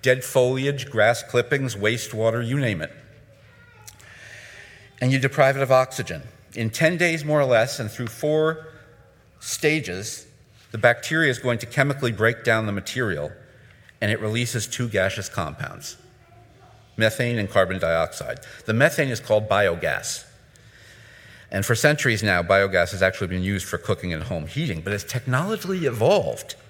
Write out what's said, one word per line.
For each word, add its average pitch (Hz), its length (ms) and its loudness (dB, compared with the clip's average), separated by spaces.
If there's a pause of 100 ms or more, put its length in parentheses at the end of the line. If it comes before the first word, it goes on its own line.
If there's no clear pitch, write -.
dead 127 200 4
foliage, 131 680 0
grass 110 320 4
clippings, 123 540 -2
wastewater, 113 680 0
you 135 140 -2
name 104 220 0
it, - 100 -8 (2000)
and 131 100 2
you 135 80 2
deprive 135 380 4
it 139 60 0
of 131 100 2
oxygen. 127 500 0 (320)
In 113 140 -2
ten 165 300 2
days, 165 260 0
more 151 160 2
or 139 60 4
less, 123 340 2
and 107 100 -4
through 120 180 -8
four 156 600 0 (720)
stages, 120 840 -2 (460)
the 113 60 -6
bacteria 135 520 2
is 123 80 -2
going 120 200 0
to - 80 -8
chemically 139 460 0
break 110 320 0
down 110 220 2
the 104 60 -2
material, 98 600 -4 (680)
and 104 100 0
it 110 100 -2
releases 113 460 -2
two 120 220 -4
gaseous 98 400 0
compounds, - 680 -8 (1000)
methane 117 420 0
and 98 100 -2
carbon 95 300 2
dioxide. 82 640 -2 (260)
The 110 80 0
methane 147 340 2
is 117 120 -4
called 107 280 2
biogas. 85 760 0 (1300)
And 98 140 -2
for 117 120 2
centuries 127 460 2
now, 92 200 2
biogas 92 480 4
has 98 120 -2
actually 95 260 0
been 90 160 -2
used 95 220 -2
for - 120 -6
cooking 92 340 -4
and 80 120 -6
home 82 240 -6
heating. 113 320 -4
But 95 120 -4
as 101 120 -6
technology 170 840 -4
evolved 120 680 0 (140)